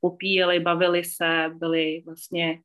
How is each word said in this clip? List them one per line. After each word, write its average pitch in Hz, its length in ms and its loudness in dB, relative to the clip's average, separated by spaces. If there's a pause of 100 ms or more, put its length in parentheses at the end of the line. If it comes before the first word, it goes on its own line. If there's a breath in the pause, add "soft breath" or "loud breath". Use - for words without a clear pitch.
popíjeli, 180 600 2
bavili 175 440 2
se, 165 500 0
byli 165 520 -2
vlastně 165 580 -6